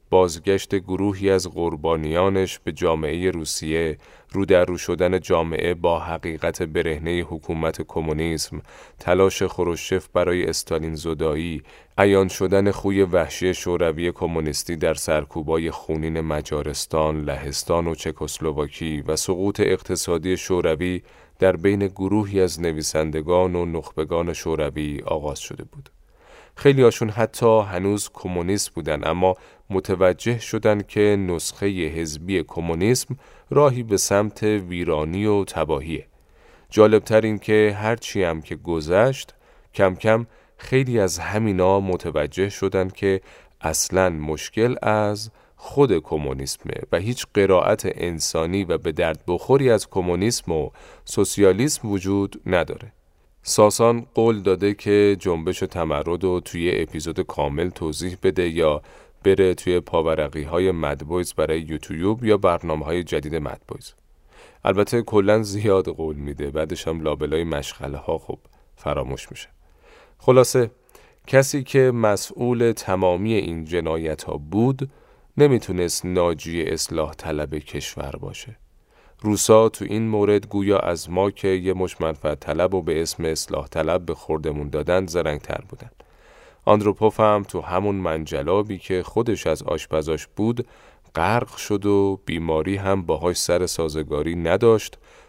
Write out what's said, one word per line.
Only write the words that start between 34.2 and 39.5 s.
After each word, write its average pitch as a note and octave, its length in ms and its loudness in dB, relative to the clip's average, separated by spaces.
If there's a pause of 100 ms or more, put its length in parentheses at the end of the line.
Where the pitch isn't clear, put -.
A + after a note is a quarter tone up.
ویرانی F2 840 0
و G2+ 180 2
تباهیه. D#2 640 -4 (600)
جالبتر G#2+ 520 6
این A2 160 -2
که G#2+ 440 2
هرچی G#2+ 420 -2
هم D#2+ 180 -2
که E2 140 -12
گذشت، E2+ 800 0 (400)